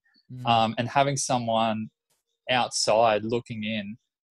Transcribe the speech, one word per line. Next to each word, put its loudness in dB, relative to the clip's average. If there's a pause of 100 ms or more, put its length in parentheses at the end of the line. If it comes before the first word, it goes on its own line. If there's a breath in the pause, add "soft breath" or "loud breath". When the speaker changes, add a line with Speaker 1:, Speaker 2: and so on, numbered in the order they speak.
(320)
Speaker 1:
Mm. -12
Speaker 2:
Um, 2
and -2
having 2
someone -2 (600)
outside 2
looking -4
in, -6 (340)